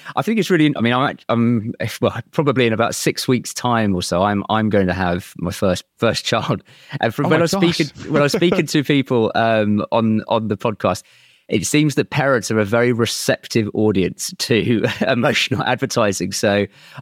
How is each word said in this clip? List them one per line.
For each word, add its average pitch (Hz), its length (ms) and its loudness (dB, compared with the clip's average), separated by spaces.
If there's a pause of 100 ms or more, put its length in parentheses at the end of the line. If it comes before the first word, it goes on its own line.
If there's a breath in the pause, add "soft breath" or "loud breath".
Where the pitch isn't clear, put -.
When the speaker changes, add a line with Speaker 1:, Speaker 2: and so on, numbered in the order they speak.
(180 loud breath)
Speaker 1:
I 135 40 0
think 220 180 0
it's 175 100 -2
really, 151 260 4
I - 60 -4
mean, 117 100 2
I'm, 127 180 0
act-, - 200 -12
I'm, 117 440 0 (280)
well, 117 180 0 (120)
probably 131 360 2
in 113 60 2
about 107 220 0
six - 340 -2
weeks' 127 240 -2
time 113 420 0
or 87 80 -2
so, 87 200 0
I'm, 101 260 0
I'm 107 200 2
going 101 180 2
to 90 60 0
have 90 440 -4
my 87 140 -6
first, 92 340 -2 (100)
first - 300 -2
child. 110 380 -2 (360 loud breath)
And 113 160 0
from 147 120 -2
Speaker 2:
Oh - 20 0
Speaker 1:
when 160 100 4
Speaker 2:
my 170 40 4
Speaker 1:
I - 0 -
was 165 80 0
speaking, 175 440 0
Speaker 2:
gosh. - 120 -18
Speaker 1:
when 147 140 2
I - 20 4
was 143 100 2
speaking 180 320 2
Speaker 2:
<laughs> - 20 -8
Speaker 1:
to 147 160 0
people, 131 520 2
um, 107 580 2
on, 110 340 2
on 110 220 0
the 101 80 -2
podcast, 104 460 -2 (460 soft breath)
it 92 160 0
seems 151 300 2
that - 140 -2
parents 135 420 0
are 110 80 2
a 104 60 2
very 117 260 2
receptive 113 800 -2
audience 98 640 0
to 113 480 0 (100)
<laughs> - 120 -2
emotional 127 560 0
advertising. 104 680 -2
So 101 340 0 (340 loud breath)